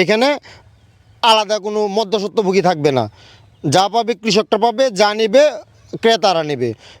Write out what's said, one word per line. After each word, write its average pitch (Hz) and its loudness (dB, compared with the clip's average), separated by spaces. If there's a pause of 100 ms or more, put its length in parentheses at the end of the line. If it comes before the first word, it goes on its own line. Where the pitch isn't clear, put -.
এখানে 214 2 (960)
আলাদা 214 2
কোনো 208 -6
মধ্যস্বত্বভোগী 196 -2
থাকবে 156 2
না, 123 0 (600)
যা 170 2
পাবে 226 -2
কৃষকটা 214 -2
পাবে, 233 0
যা 208 0
নেবে 220 2 (580)
ক্রেতারা 190 0
নেবে। 131 -4 (320)